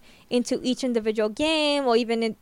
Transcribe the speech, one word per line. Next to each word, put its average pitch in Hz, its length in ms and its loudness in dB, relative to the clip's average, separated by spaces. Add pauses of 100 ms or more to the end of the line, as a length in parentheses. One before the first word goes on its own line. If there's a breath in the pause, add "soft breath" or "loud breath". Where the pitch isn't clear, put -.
(300 soft breath)
into 247 340 0
each 254 200 -2
individual 220 460 0
game 294 560 0
or 240 100 4
even 226 280 0
in, 220 180 -2